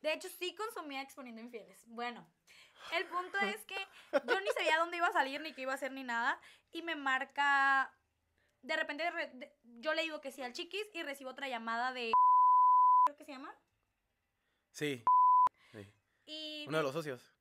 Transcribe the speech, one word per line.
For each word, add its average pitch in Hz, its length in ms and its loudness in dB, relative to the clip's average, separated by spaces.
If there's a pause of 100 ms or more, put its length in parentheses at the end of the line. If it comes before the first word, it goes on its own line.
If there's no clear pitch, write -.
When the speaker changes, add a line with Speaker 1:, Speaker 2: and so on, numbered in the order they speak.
Speaker 1:
De 302 100 -2
hecho, 320 160 -8
sí 349 260 -8
consumía 349 460 -10
Exponiendo 254 400 -14
Infieles. 214 460 -16
Bueno, 233 400 -10 (680)
el 349 140 -2
punto 359 320 -6
es 403 260 -2
que 381 120 -10 (360)
yo 381 280 2
ni 392 100 -4
sabía 320 280 2
dónde 339 200 0
iba 339 80 2
a 349 60 2
salir, 285 280 0
ni 311 140 -10
qué 262 80 -10
iba 262 100 -4
a 269 40 -4
hacer, 269 140 -6
ni 269 140 -10
nada. 247 340 -2 (320)
Y 330 120 -10
me 330 140 -6
marca, 269 960 2 (680)
de 311 160 -4
repente, 311 340 -4
re-, 330 220 -6
de-, 254 240 -18 (240)
yo 311 140 -2
le 320 80 -2
digo 311 180 -6
que 277 120 -10
sí 277 100 -12
al 240 100 -8
Chiquis 359 400 -8
y 339 100 -8
recibo 277 280 -10
otra 269 180 -8
llamada 233 460 -4
de, 240 180 -4 (920)
creo 1017 100 -2
que 302 80 -20
se 294 80 -16
llama. 285 220 -14 (1160)
Speaker 2:
Sí. 139 320 -6 (720)
Sí. 101 160 -16 (380)
Speaker 1:
Y 302 420 -12
Speaker 2:
Uno 151 80 -4
de 160 60 0
Speaker 1:
me 147 60 -2
Speaker 2:
los 131 40 -8
socios. 143 480 -10